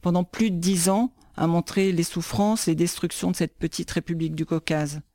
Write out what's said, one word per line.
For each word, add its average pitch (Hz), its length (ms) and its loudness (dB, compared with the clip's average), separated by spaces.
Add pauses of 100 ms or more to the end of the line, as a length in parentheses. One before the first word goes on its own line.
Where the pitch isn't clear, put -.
pendant 180 240 2
plus 220 260 0
de 180 60 -2
dix 175 320 2
ans, 220 240 2 (240)
a 160 100 0
montré 175 460 2
les 170 100 2
souffrances, 208 640 0
les 165 80 2
destructions 175 560 -2
de 180 60 -2
cette 165 200 -2
petite - 340 -6
république 165 440 -4
du 160 100 -2
Caucase. 151 560 -2 (140)